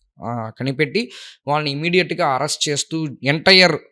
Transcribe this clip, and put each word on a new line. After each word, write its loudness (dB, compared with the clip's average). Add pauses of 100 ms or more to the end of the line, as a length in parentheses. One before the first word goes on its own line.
(220)
ఆ, -8 (100)
కనిపెట్టి -2 (360)
వాళ్ళని -2
ఇమీడియట్‌గా 0
అరెస్ట్ -2
చేస్తూ -4 (160)
ఎంటైర్, 6 (180)